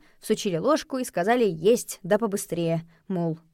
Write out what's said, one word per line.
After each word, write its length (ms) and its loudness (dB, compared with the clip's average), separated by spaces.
всучили 380 -2
ложку 420 0
и 40 -4
сказали: 420 2
«Есть, 580 0
да 160 2
побыстрее», 680 -2
мол, 320 -2